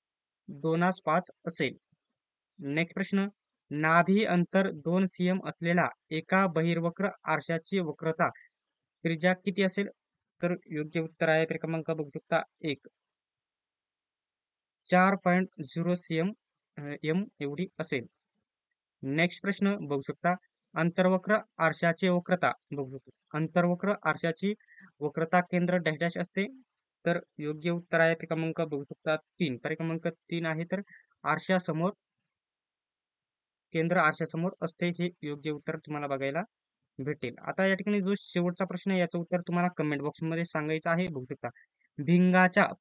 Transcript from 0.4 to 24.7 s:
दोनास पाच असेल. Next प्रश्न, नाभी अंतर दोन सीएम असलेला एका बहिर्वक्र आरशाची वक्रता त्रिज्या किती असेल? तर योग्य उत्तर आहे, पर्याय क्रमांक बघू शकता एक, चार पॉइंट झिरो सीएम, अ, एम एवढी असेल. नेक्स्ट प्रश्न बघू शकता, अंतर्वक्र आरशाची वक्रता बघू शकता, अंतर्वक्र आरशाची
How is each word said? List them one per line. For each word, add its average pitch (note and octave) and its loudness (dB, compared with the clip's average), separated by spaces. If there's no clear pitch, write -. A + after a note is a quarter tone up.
दोनास E3 0
पाच C#3 0
असेल. C3 -4
Next D#3+ -2
प्रश्न, G3 -2
नाभी E3 4
अंतर F#3+ 2
दोन E3+ 0
सीएम F3+ 0
असलेला E3 0
एका F#3+ 2
बहिर्वक्र E3+ 0
आरशाची E3 -2
वक्रता D#3+ 0
त्रिज्या E3 2
किती F#3 -2
असेल? G3+ 0
तर E3+ 0
योग्य D#3 -6
उत्तर D#3+ -2
आहे, D#3+ 4
पर्याय D#3+ -2
क्रमांक D#3+ -4
बघू D#3 -4
शकता D#3 -2
एक, D3+ -6
चार F#3 6
पॉइंट F#3 2
झिरो E3+ -2
सीएम, E3+ -2
अ, D3+ -12
एम D#3+ 0
एवढी C#3+ -4
असेल. C3 -4
नेक्स्ट D#3 -2
प्रश्न G3 0
बघू C#3 -2
शकता, E3+ -2
अंतर्वक्र F#3 2
आरशाची E3 0
वक्रता F3 0
बघू C3+ -8
शकता, - -12
अंतर्वक्र F3 2
आरशाची E3 0